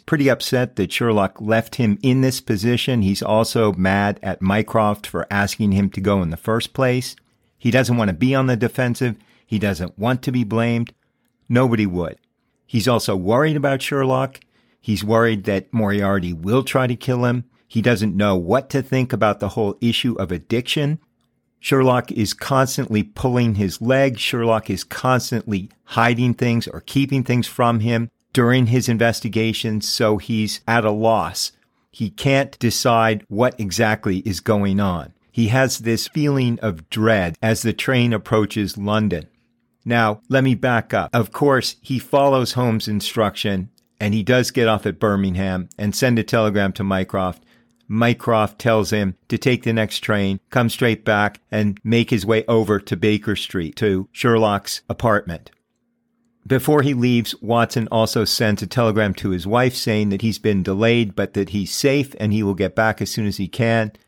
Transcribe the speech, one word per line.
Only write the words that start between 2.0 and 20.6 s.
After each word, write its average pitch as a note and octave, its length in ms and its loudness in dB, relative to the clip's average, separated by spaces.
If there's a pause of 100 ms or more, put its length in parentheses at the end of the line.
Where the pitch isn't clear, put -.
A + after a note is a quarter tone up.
in C3 200 2
this C3 200 0
position. A#2 640 0
He's G2 180 0
also A2 520 2
mad F#2+ 500 0
at G2 180 -6
Mycroft G#2 680 0
for - 200 -6
asking G2+ 440 0
him G2 180 2
to - 100 -8
go G2 220 0
in E2 80 -4
the E2 60 -8
first A2+ 360 -4
place. B2+ 440 -2 (420)
He A#2+ 140 -2
doesn't B2 240 4
want A2 140 2
to F2+ 40 -2
be B2+ 180 0
on C3+ 140 2
the B2+ 100 2
defensive. A#2+ 600 -2 (280)
He A2 140 -2
doesn't F#2 400 -4
want B2 240 -2
to - 80 -4
be B2 140 0
blamed. A#2 500 -2 (540)
Nobody A#2+ 360 2
would. F2 340 -4 (460)
He's A2+ 220 -2
also A2+ 300 2
worried B2 400 2
about C#3 260 0
Sherlock. C3 560 -2 (420)
He's G2+ 240 -2
worried A2+ 400 2
that G2+ 280 -2
Moriarty G2+ 600 0
will G2+ 320 0
try C3 240 0
to A#2+ 80 -2
kill B2 280 -2
him. B2 200 0 (240)
He A#2 120 -2
doesn't G#2+ 360 0
know G2+ 180 2
what F#2+ 360 0
to C#3 120 -2
think C3 300 -2
about G#2+ 260 0
the G2+ 120 -4
whole G2+ 300 -2
issue A#2 340 0
of F2+ 180 -4
addiction. B2 640 -2 (640)